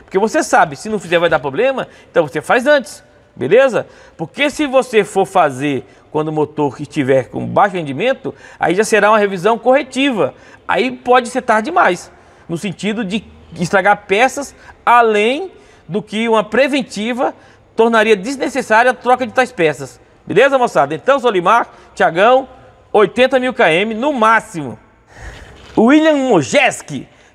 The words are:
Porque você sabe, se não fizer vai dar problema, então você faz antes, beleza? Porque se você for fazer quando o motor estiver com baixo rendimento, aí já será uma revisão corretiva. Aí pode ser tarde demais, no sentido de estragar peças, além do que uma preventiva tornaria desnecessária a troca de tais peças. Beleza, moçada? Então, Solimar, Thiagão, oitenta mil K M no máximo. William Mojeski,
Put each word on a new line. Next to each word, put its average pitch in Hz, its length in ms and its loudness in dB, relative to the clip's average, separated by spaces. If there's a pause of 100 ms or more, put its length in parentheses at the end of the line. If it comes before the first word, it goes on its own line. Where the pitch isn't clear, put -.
Porque - 140 -6
você 220 240 0
sabe, 175 340 2
se 214 140 -12
não 214 80 -4
fizer 175 200 -2
vai 170 120 0
dar 156 80 2
problema, 190 500 -4 (220)
então 165 160 0
você 143 160 -8
faz 233 240 0
antes, - 360 0 (320)
beleza? 196 520 2 (280)
Porque 247 360 -4
se 302 160 -4
você 254 360 0
for - 220 -2
fazer 143 640 -2 (240)
quando 151 180 -4
o 156 40 -6
motor 151 460 -4
estiver 135 520 -2
com 127 160 -8
baixo 180 300 0
rendimento, 156 580 -6 (260)
aí 170 140 0
já 208 100 0
será 208 260 2
uma 220 80 4
revisão 202 400 0
corretiva. 254 760 0 (340)
Aí 220 220 0
pode 247 400 0
ser 254 100 -4
tarde 220 300 0
demais, 277 420 -2 (340)
no 165 120 -8
sentido 208 440 -6
de 196 220 -6 (340)
estragar 196 480 2
peças, 262 480 -2 (300)
além 233 680 2 (380)
do 185 140 -4
que 220 260 -4
uma 220 160 2
preventiva 247 920 -2 (420)
tornaria 226 380 4
desnecessária 247 760 0
a - 20 -12
troca 247 320 -2
de 208 60 -12
tais 254 180 0
peças. 143 500 -4 (240)
Beleza, 269 320 2
moçada? 156 380 0
Então, 262 240 0
Solimar, 214 500 0 (240)
Thiagão, 202 560 2 (440)
oitenta 247 480 2
mil 254 120 -2
K 180 200 2
M 208 220 -2
no 262 180 -4
máximo. 214 680 -2 (1000)
William 302 380 4
Mojeski, 208 960 -2 (260)